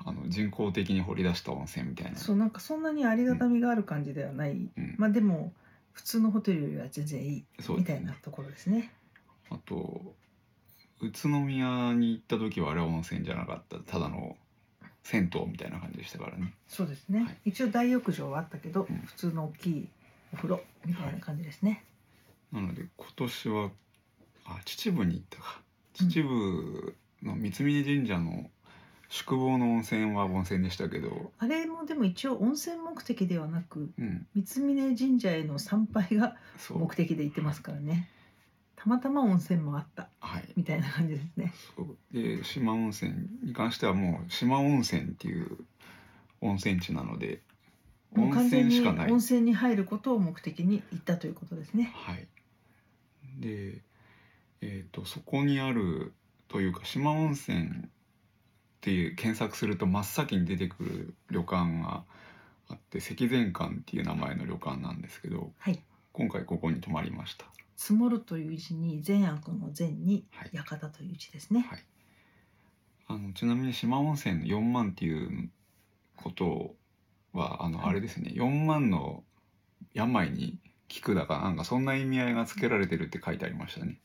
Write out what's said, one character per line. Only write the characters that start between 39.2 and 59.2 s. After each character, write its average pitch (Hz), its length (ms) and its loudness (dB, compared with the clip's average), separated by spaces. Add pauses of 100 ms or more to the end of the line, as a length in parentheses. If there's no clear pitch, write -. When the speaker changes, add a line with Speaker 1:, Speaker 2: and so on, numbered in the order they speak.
Speaker 2:
温 190 160 6
泉 170 220 2
も 143 160 -2
あ 147 40 -2
っ - 60 -10 (100)
た、 - 120 -12 (120)
Speaker 1:
は - 180 -6
い。 - 160 -10
Speaker 2:
み 180 80 2
た 180 140 0
い 170 40 0
な 139 80 0
感 160 200 0
じ 156 60 -2
で 139 60 -4
す 160 160 -8
ね。 - 160 -2 (220)
Speaker 1:
そ - 80 -8
う。 151 140 -10 (180)
で、 113 300 -2
四 - 160 -4
万 113 240 2
温 107 60 0
泉 - 220 -4 (300)
に 160 100 -4
関 117 200 -2
し - 60 -6
て - 80 0
は 95 60 4
も 90 320 2
う - 60 -10
四 - 160 0
万 135 200 4
温 139 160 6
泉 - 200 0
っ - 40 -4
て - 200 -8
い - 160 -2
う - 160 -8 (840)
温 101 160 0
泉 95 240 0
地 82 140 -4
な 71 80 -2
の 55 160 -6
で、 - 240 -6 (720)
Speaker 2:
も 226 160 6
う - 20 4
完 247 180 6
全 247 200 8
に 240 80 8
Speaker 1:
温 240 60 6
泉 - 20 6
し - 0 -
か 190 80 4
な 160 160 2
い。 233 40 6
Speaker 2:
温 247 60 8
泉 240 240 6
に 233 100 8
入 233 220 6
る 196 100 4
こ 208 140 -4
と 254 160 2
を 220 60 4
目 175 180 2
的 - 220 -8
に 196 320 4
行 170 80 -6
っ - 40 -20
た 175 120 2
と 165 100 -6
い 160 40 -4
う 170 40 -8
こ - 120 -14
と 170 100 -8
で 156 80 -10
す - 100 -16
ね。 233 180 2
Speaker 1:
は - 220 -8
い。 - 140 -10 (1120)
で、 104 420 -6 (800)
え 98 260 -6
っ - 40 -20
と、 101 140 -10
そ - 160 -10
こ 139 240 0
に 143 140 4
あ 135 140 0
る 92 400 0 (340)
と - 140 -4
い 95 80 2
う 87 40 0
か、 - 120 -8
四 - 160 -4
万 151 260 2
温 151 60 2
泉 165 340 0
っ - 40 -4 (1080)
て 98 120 0
い 85 200 2
う 87 40 -10
検 113 200 0